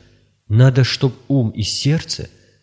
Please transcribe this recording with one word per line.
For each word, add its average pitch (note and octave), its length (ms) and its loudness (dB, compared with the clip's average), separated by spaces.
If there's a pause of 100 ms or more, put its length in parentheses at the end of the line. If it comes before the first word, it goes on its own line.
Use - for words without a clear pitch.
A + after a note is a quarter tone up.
(480)
надо, B2+ 360 4
чтоб B2+ 300 -2 (140)
ум B2+ 240 0
и A2 120 -6
сердце - 640 -4 (340)